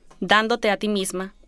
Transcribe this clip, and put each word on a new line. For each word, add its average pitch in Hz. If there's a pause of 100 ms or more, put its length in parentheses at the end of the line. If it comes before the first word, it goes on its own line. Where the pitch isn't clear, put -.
(220)
dándote 214
a 196
ti 214
misma 190 (120)